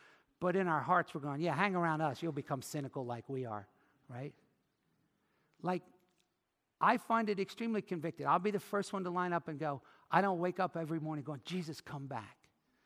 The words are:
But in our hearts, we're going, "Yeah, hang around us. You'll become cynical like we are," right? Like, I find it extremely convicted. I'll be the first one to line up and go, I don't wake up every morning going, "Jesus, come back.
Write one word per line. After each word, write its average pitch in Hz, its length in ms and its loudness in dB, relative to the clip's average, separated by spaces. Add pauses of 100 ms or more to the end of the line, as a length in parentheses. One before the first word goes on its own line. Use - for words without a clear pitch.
(400)
But 180 160 2
in 190 120 4
our 156 140 4
hearts, 170 340 4
we're 156 60 -4
going, 143 200 -4
"Yeah, 165 140 2
hang 190 200 2
around 165 260 2
us. 147 200 0
You'll 165 100 -2
become 135 300 -4
cynical 135 440 -6
like 120 240 -6
we 131 160 -4
are," 104 220 -6 (420)
right? 131 240 -10 (1300)
Like, 180 180 0 (960)
I 214 180 6
find 226 320 0
it 196 100 0
extremely 214 420 -2
convicted. 156 460 -4
I'll 151 100 8
be 185 140 2
the 202 80 0
first - 340 -2
one 190 120 -2
to 180 40 -2
line 180 240 0
up 170 140 0
and 156 100 -6
go, 143 240 -2 (300)
I 170 100 8
don't 196 160 4
wake 175 220 0
up 180 180 0
every 165 220 -2
morning 151 260 -4
going, 143 200 -8
"Jesus, 165 360 -6
come 139 240 -8
back. 120 320 -8 (480)